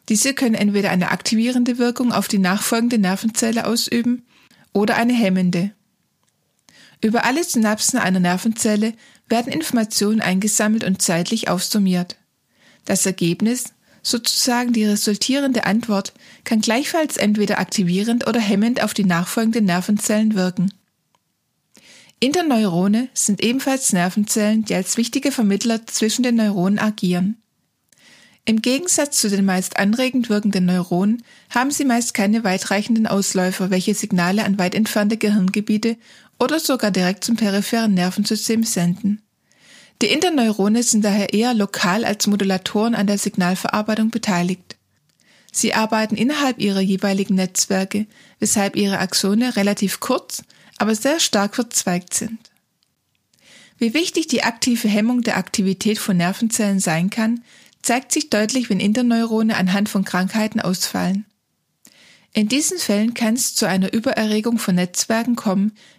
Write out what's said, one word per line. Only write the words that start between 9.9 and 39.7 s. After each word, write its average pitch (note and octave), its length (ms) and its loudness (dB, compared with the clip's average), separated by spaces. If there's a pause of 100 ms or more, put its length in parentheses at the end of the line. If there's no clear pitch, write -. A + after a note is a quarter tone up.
eingesammelt G#3+ 600 0
und F#3+ 180 -2
zeitlich F3+ 480 -2
aufsummiert. F3+ 640 0 (720)
Das G3 220 0
Ergebnis, F#3+ 580 0 (380)
sozusagen A#3+ 680 0
die G#3+ 120 2
resultierende A#3 800 0
Antwort, G3+ 480 0 (300)
kann A3 180 0
gleichfalls D4 560 0
entweder G#3 400 2
aktivierend G3 680 0
oder A3+ 120 0
hemmend G#3+ 440 2
auf G#3+ 100 -2
die G3+ 120 0
nachfolgenden G#3+ 600 0
Nervenzellen G#3 680 0
wirken. F#3 360 0 (1500)
Interneurone A3+ 920 2
sind - 300 -2
ebenfalls C4 480 0
Nervenzellen, G#3 720 0
die F3+ 120 -2
als F#3 220 -2
wichtige C4 340 -2
Vermittler A3+ 540 0
zwischen A3 380 -2
den B3 120 2
Neuronen G#3 440 2
agieren. G3 580 0 (1080)
Im A3 160 2
Gegensatz C#4+ 580 0
zu G#3+ 100 0
den G3 140 2
meist F#3 340 0
anregend A#3+ 520 0
wirkenden G3+ 360 0
Neuronen F3+ 580 0 (260)
haben C4 220 0
sie C#4+ 120 -2
meist A#3+ 300 0
keine G#3+ 300 0
weitreichenden G#3 640 0
Ausläufer, F#3+ 640 0
welche F#3+ 260 0
Signale F#3+ 480 0
an G3+ 160 0
weit F3+ 160 0
entfernte G#3+ 420 0
Gehirngebiete G#3+ 800 0 (420)
oder D4 200 0
sogar B3+ 320 0
direkt F#3 320 0
zum A#3 120 0
peripheren G#3 580 0
Nervensystem G#3 680 0
senden. F#3+ 580 -2 (800)